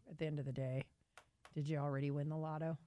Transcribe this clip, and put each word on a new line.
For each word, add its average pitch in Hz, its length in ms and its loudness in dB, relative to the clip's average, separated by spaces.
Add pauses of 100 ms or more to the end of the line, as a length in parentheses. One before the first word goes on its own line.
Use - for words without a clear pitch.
(100)
at 156 80 -10
the 165 80 0
end 151 120 0
of 139 80 -2
the 135 60 -2
day, 131 320 0 (720)
did 147 140 0
you 156 100 2
already 143 320 2
win 143 200 2
the 156 60 0
lotto? 156 500 0